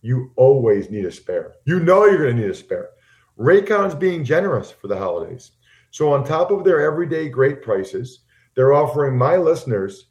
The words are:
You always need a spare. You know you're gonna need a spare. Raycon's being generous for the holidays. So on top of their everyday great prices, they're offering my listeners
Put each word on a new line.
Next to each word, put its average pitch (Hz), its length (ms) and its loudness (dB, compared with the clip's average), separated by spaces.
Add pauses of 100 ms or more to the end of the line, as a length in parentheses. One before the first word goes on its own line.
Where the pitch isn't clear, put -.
You 127 360 -6
always 127 520 4
need 104 140 -8
a 85 80 -8
spare. - 440 -10 (100)
You 170 140 -2
know 185 260 4
you're 160 240 4
gonna 117 120 -2
need 98 100 -4
a - 40 -8
spare. - 360 -10 (460)
Raycon's 196 580 2
being 170 280 -2
generous 156 480 -2
for - 160 -20
the 98 100 -4
holidays. 85 540 -8 (400)
So 147 220 0
on 135 100 0
top 160 280 -2
of 196 120 -2
their 175 180 4
everyday 156 460 -4
great 135 340 0
prices, 98 600 -6 (340)
they're 131 180 4
offering 143 440 0
my 143 180 2
listeners 117 760 -2